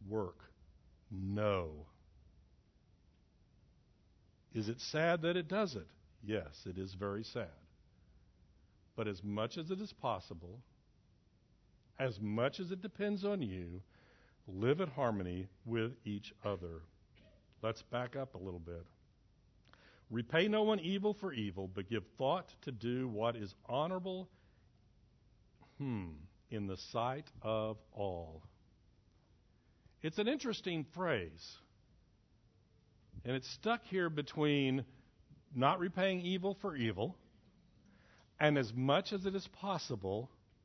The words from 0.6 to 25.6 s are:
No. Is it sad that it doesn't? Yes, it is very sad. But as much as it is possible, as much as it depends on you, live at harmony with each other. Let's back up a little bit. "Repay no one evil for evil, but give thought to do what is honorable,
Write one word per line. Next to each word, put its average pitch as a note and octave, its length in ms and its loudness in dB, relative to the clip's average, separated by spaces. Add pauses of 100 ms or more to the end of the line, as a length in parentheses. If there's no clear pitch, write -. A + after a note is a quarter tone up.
No. F#2+ 720 2 (2750)
Is A2 140 0
it A#2 140 -2
sad E3 400 4
that F3 160 2
it F3 100 -2
doesn't? D#3 400 0 (380)
Yes, G2+ 220 0 (180)
it F2+ 120 -6
is F#2+ 160 -4
very G2+ 300 -2
sad. A2+ 240 -6 (1500)
But A2 120 -2
as F#2+ 160 -4
much G#2 340 -2
as E3 140 -6
it F#3+ 100 -4
is G#3+ 100 -10
possible, F#2 680 -4 (1400)
as B2 220 0
much G#2+ 380 2
as F3+ 120 -6
it F#3 100 -6
depends G3+ 440 -2
on G3+ 160 0
you, F#2 400 -6 (640)
live A2 320 2
at F#3 100 0
harmony G2 580 0 (180)
with A#2 260 0 (140)
each G#2 280 -6 (100)
other. F2 380 -4 (800)
Let's A2 220 -2
back B2 320 -4
up C3 200 -6
a - 20 -10
little F2+ 220 -6
bit. E2+ 260 -10 (1200)
"Repay B2 380 4
no G#3+ 160 4
one G#3+ 160 6
evil G3 340 2
for G3 200 -4
evil, G2 340 -2
but F#2 220 -6
give G#2+ 160 0 (120)
thought D3+ 440 0
to C#3+ 100 -6
do B2 360 -2
what A2+ 280 2
is G#2 180 -6 (120)
honorable, F#3 640 -2 (1500)